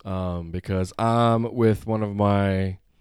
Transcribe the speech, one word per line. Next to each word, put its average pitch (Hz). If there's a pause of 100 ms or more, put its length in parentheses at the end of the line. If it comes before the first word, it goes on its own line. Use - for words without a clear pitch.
um, 90
because 92
I'm 117
with 113
one 110
of 101
my 98 (220)